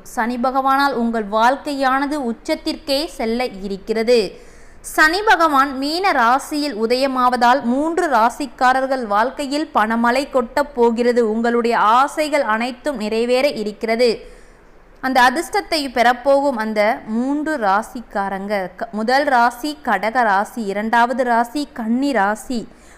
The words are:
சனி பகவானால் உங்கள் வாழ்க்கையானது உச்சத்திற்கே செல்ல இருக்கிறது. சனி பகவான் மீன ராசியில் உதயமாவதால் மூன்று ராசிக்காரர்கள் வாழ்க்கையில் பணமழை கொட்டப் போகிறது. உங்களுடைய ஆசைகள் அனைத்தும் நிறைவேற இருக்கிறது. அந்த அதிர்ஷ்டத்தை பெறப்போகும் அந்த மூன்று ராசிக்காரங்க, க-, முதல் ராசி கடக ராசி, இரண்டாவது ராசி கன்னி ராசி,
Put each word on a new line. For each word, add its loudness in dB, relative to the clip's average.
சனி -4
பகவானால் 0
உங்கள் -2
வாழ்க்கையானது 0
உச்சத்திற்கே -4
செல்ல -4
இருக்கிறது. -2
சனி 0
பகவான் 2
மீன 0
ராசியில் 0
உதயமாவதால் 2
மூன்று 0
ராசிக்காரர்கள் 0
வாழ்க்கையில் -2
பணமழை 0
கொட்டப் -2
போகிறது. 2
உங்களுடைய 0
ஆசைகள் 2
அனைத்தும் -4
நிறைவேற 0
இருக்கிறது. -2
அந்த 2
அதிர்ஷ்டத்தை 0
பெறப்போகும் 2
அந்த 0
மூன்று -2
ராசிக்காரங்க, -4
க-, -8
முதல் 0
ராசி 0
கடக 0
ராசி, 0
இரண்டாவது 0
ராசி -2
கன்னி -2
ராசி, -2